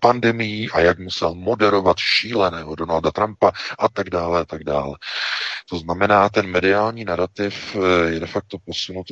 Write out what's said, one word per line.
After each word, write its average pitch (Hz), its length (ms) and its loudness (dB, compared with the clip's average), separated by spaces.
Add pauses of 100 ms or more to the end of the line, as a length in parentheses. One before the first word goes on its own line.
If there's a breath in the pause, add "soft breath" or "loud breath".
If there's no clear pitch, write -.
pandemií 113 720 2
a 80 100 0
jak 85 180 4
musel 92 360 -4
moderovat 98 640 2
šíleného 87 760 -2
Donalda 82 360 0
Trumpa 104 420 2 (260 loud breath)
a - 100 2
tak 95 220 -6
dále, 85 300 0
a 80 40 -2
tak 78 200 -10
dále. 71 320 -2 (760 loud breath)
To 87 80 -4
znamená, 98 500 4
ten 104 180 0
mediální 101 580 2
narrativ, 92 720 -4
eh, 90 360 2
je 80 80 -4
de 82 60 -6
facto - 320 -8
posunut 92 540 -8